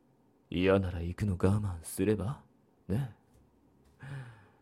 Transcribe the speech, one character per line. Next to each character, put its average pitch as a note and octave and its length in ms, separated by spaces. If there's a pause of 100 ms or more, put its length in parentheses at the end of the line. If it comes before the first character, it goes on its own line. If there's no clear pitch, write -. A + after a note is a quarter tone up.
(500)
嫌 F#2+ 300
な F#2 120
ら E2+ 100
行 F2 160
く G#2+ 80
の G2+ 80
我 F2 40
慢 F#2+ 460
す - 220
れ G#2+ 100
ば？ G2+ 260 (460)
ね。 A#2 280 (1500)